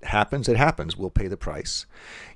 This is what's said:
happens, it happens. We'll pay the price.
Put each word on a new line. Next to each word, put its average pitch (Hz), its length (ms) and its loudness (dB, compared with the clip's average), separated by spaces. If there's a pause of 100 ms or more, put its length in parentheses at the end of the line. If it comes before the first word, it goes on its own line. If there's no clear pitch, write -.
happens, 107 420 2
it 117 80 6
happens. 139 400 2
We'll 92 140 -4
pay - 180 2
the 92 80 -6
price. - 500 -6 (500)